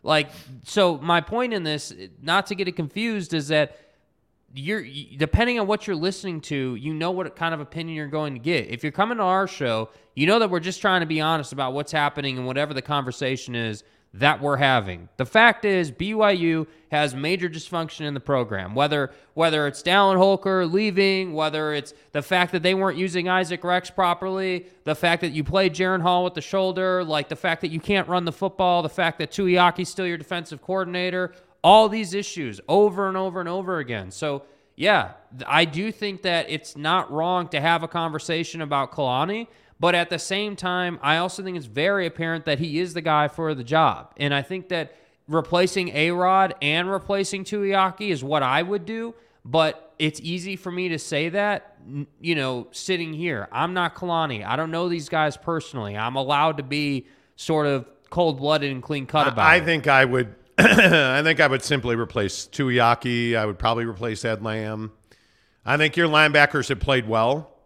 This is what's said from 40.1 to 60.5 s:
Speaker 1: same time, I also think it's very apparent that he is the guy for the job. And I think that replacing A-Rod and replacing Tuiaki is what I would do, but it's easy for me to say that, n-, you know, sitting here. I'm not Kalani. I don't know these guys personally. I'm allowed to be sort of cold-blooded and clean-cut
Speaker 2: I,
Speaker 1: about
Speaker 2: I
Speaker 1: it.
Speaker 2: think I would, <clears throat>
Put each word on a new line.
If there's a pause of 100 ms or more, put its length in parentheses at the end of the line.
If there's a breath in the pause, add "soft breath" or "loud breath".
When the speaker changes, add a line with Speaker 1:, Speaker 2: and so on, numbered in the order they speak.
Speaker 1:
same
time,
I
also
think
it's
very
apparent
that
he
is
the
guy
for
the
job.
And
I
think
that (320 soft breath)
replacing
A-Rod
and
replacing
Tuiaki
is
what
I
would
do, (320 soft breath)
but
it's
easy
for
me
to
say
that, (100)
n-, (120)
you
know,
sitting
here.
I'm
not
Kalani.
I
don't
know
these
guys
personally.
I'm
allowed
to
be (300 soft breath)
sort
of (240)
cold-blooded
and
clean-cut
Speaker 2:
I,
Speaker 1:
about
Speaker 2:
I
Speaker 1:
it.
Speaker 2:
think
I
would, (100)
<clears throat>